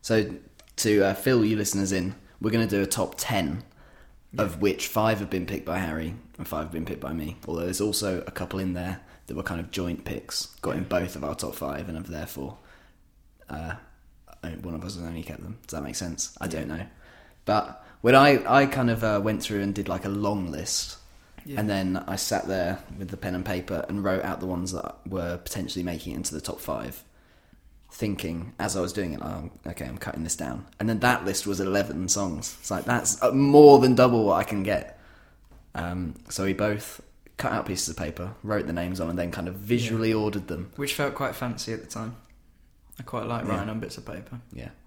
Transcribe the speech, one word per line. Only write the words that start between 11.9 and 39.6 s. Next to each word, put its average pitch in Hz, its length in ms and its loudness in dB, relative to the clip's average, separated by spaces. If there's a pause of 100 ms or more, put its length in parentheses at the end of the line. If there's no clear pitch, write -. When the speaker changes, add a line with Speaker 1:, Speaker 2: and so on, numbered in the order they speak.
Speaker 1:
have 82 80 -10
therefore, 76 500 -10 (920)
uh, 80 240 -8 (880)
one 85 120 -8
of 80 100 -8
us 98 100 -8
has 87 80 -10
only 82 220 -8
kept 78 180 -12
them. 95 240 -12
Does - 100 -12
that 73 60 -6
make 71 140 -8
sense? - 440 -6
I - 40 -6
Speaker 2:
Yeah. 85 80 -4
Speaker 1:
don't 73 160 -6
know. 82 180 -8 (580)
But - 400 0 (160)
when 120 140 6
I, 135 460 8
I 139 60 6
kind 135 220 0
of, 113 140 0
uh, 107 200 2
went 107 200 0
through 104 200 -2
and 98 120 0
did, 98 140 -4
like, 92 180 -4
a - 20 -2
long 101 440 -2
list, - 440 -4 (480)
Speaker 2:
Yeah. 139 160 -8
Speaker 1:
and 107 80 0
then 95 380 0
I 92 100 -4
sat - 300 -2
there 92 320 0 (180)
with 98 120 -8
the 95 100 -8
pen 92 160 -4
and 90 100 -4
paper 90 440 -4
and 101 160 -4
wrote 95 200 0
out 90 160 -4
the 90 60 -6
ones 90 260 -4
that - 240 -8 (100)
were 90 320 -4
potentially - 440 -6
making 87 320 -6
it - 20 -6
into 76 180 -6
the 76 60 -6
top - 200 -8
five, 64 420 -8 (880)
thinking, 87 680 -6
as 98 180 -2
I 95 40 0
was 90 140 -2
doing 90 200 -4
it, - 80 -10
"Oh, 85 280 -8 (160)
okay, 80 200 -8
I'm 64 120 -10
cutting - 260 -6
this 80 120 -4
down." 62 280 -8 (160)
And 107 80 0
then 110 120 0
that 123 260 2
list 95 200 -2
was 98 140 -2
eleven 95 480 0
songs. 95 520 -2
It's - 100 -8
like, 95 160 -4
that's, - 360 0
uh, 120 100 4
more 143 460 12
than 127 160 8
double 120 300 8
what 95 120 6
I 95 80 4
can 104 180 -2
get. - 360 -2 (760)
Um, 87 400 -6 (160)
so 95 140 -4
we 98 100 2
both 104 460 -2 (380)
cut - 140 -2
out - 140 -2
pieces - 220 -4
of 80 80 -8
paper, 90 460 -6
wrote 104 240 0
the 78 60 -4
names 90 280 -2
on, 82 100 -2
and 87 80 -2
then 87 120 -2
kind 85 180 -6
of 90 60 -8
visually 113 560 0